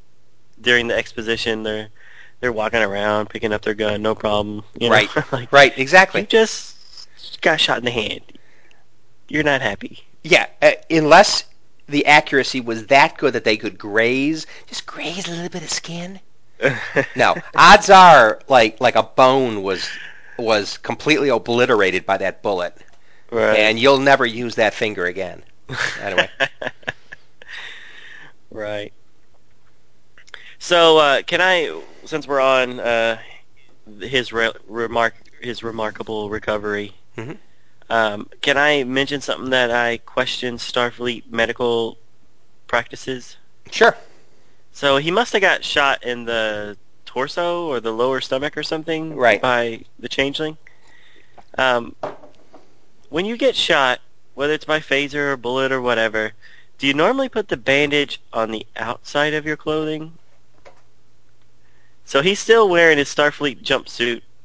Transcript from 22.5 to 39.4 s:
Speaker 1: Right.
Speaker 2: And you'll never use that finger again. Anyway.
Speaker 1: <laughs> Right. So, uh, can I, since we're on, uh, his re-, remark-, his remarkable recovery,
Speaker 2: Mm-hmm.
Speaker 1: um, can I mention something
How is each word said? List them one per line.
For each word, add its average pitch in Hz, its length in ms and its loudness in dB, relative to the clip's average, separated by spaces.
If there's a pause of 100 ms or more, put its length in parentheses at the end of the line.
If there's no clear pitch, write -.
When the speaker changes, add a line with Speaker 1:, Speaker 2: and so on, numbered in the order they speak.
Speaker 1:
Right. 107 280 2
Speaker 2:
And 110 200 4
you'll 135 200 6
never 135 260 4
use 117 300 -4
that 110 180 2
finger 101 320 -4
again. 90 360 -8 (600)
Anyway. 92 320 -2
Speaker 1:
<laughs> - 60 -8 (2000)
Right. 104 420 -8 (1600)
So, 165 400 6
uh, 139 240 4
can 170 200 -2
I, 160 380 0 (260)
since 147 220 -8
we're 139 140 0
on, 127 380 2
uh, 113 400 0 (840)
his 120 320 -4
re-, 113 180 0 (160)
remark-, 113 560 -2 (180)
his 117 220 -10
remarkable 110 680 -6
recovery, 104 640 -6 (240)
Speaker 2:
Mm-hmm. 120 160 -10 (560)
Speaker 1:
um, 110 400 0 (120)
can 139 160 2
I 147 280 2
mention 139 340 -2
something 117 300 -6